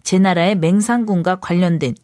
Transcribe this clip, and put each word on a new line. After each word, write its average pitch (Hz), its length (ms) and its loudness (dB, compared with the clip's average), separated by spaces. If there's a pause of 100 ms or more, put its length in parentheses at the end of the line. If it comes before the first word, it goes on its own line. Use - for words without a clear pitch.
제 185 160 0
나라의 185 400 2
맹상군과 185 800 0
관련된 170 640 -2